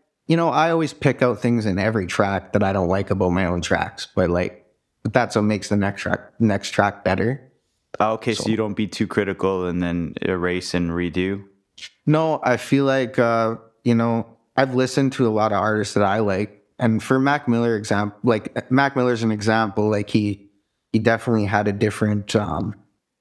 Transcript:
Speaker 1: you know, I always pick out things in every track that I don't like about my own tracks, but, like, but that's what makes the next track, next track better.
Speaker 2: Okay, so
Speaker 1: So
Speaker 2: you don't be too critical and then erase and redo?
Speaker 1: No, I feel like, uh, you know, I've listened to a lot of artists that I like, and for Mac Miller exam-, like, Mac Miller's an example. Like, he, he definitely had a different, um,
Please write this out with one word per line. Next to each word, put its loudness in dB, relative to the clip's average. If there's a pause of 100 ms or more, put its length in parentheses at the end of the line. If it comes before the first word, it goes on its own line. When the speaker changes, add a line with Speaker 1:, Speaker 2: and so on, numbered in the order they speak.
(280)
Speaker 1:
you 4
know, 2
I 2
always 0
pick 0
out 0
things 0
in 0
every 0
track -2
that 2
I 0
don't 0
like -2
about 0
my 0
own -2
tracks, -4
but, 2
like, -4 (380)
but -4
that's 2
what 2
makes -2
the 0
next -2
track, -2 (200)
next 2
track 0
better. -2 (480)
Speaker 2:
Okay, -2
so -6
Speaker 1:
So -2
Speaker 2:
you 0
don't -2
be -4
too -4
critical -2
and -2
then -4
erase -4
and -2
redo? -4 (640)
Speaker 1:
No, 0
I 2
feel 0
like, 0
uh, 2 (260)
you 4
know, 0 (300)
I've 2
listened 2
to 2
a 2
lot 2
of 0
artists 0
that 4
I 2
like, -2 (140)
and 2
for 2
Mac 0
Miller 2
exam-, -2 (120)
like, 0
Mac 2
Miller's 0
an 2
example. 0
Like, -2
he, -2 (420)
he 2
definitely 2
had 2
a 0
different, 0
um, -2 (460)